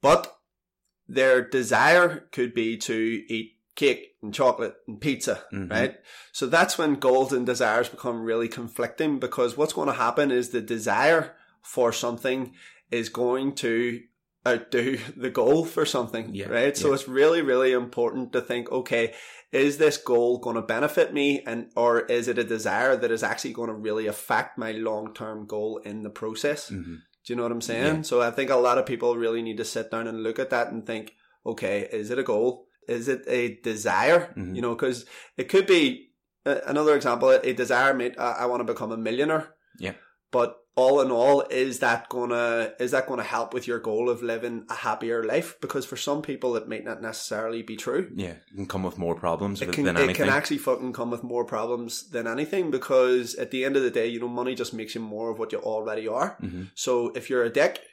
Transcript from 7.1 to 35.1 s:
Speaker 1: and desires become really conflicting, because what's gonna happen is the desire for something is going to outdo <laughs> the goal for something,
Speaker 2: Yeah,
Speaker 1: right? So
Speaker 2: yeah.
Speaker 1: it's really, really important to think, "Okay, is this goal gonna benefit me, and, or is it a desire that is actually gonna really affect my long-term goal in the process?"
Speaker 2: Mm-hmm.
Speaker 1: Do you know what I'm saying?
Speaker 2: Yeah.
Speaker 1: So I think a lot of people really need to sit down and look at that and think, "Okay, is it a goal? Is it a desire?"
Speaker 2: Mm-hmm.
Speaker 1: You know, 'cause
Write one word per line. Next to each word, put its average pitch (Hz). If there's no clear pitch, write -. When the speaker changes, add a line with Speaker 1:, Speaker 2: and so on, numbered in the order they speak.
Speaker 1:
and 123
desires 120
become 117
really 113
conflicting, 123
because 120
what's 151
gonna 143
happen 127
is 123
the 120
desire 117
for 120
something 127
is 117
going 131
to 120
outdo 123
<laughs> 147
the 127
goal 135
for 160
something, 117
Speaker 2:
Yeah, 98
Speaker 1:
right? 135
So -
Speaker 2:
yeah. 139
Speaker 1:
it's 139
really, 151
really 131
important 123
to 123
think, 120
"Okay, 120
is 143
this 151
goal 120
gonna 117
benefit 143
me, 143
and, 117
or 117
is 120
it 120
a 117
desire 110
that 113
is 113
actually 113
gonna 117
really 107
affect 113
my 113
long-term 110
goal 107
in 104
the 104
process?" 143
Speaker 2:
Mm-hmm. 85
Speaker 1:
Do -
you 120
know 120
what 117
I'm 117
saying? 127
Speaker 2:
Yeah. 156
Speaker 1:
So 123
I 117
think 135
a 135
lot 123
of 127
people 120
really 117
need 113
to 113
sit 113
down 113
and 113
look 113
at 131
that 120
and 113
think, 110
"Okay, 104
is 107
it 123
a 135
goal? 117
Is 117
it 131
a 120
desire?" 113
Speaker 2:
Mm-hmm. 95
Speaker 1:
You 117
know, 120
'cause 120